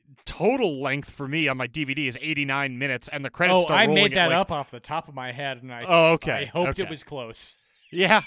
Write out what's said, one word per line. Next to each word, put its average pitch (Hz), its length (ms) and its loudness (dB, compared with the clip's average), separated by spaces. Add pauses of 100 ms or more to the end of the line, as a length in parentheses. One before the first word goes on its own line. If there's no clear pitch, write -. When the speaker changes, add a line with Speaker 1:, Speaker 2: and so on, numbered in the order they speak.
(260)
Speaker 1:
total 196 560 0
length 139 280 -4
for 139 180 -10
me 151 200 0
on 135 100 0
my 127 100 -4
D 147 180 -6
V 135 100 -4
D 147 120 -4
is 127 140 -6
eighty-nine 139 580 -4
minutes, 131 280 -4
and 147 180 -8
the 127 40 -6
credits 180 320 4
Speaker 2:
Oh, - 20 4
Speaker 1:
start 156 160 2
Speaker 2:
I 220 60 6
Speaker 1:
rolling 202 100 4
Speaker 2:
made 202 180 6
Speaker 1:
at, - 20 0
Speaker 2:
that 175 140 4
Speaker 1:
like 165 80 4
Speaker 2:
up 190 140 0
off 147 200 -6
the 120 80 -14
top 156 280 -8
of 151 80 -20
my 127 160 -8
head, 131 300 -8
and 127 120 -16
I, 120 140 -10
Speaker 1:
Oh, 165 260 6
okay. 156 200 -2
Speaker 2:
I 139 120 -4
hoped 135 340 -2
it 190 40 -2
Speaker 1:
Okay. - 60 -10
Speaker 2:
was 151 140 -12
close. 120 540 -12 (340)
Speaker 1:
Yeah, 185 360 4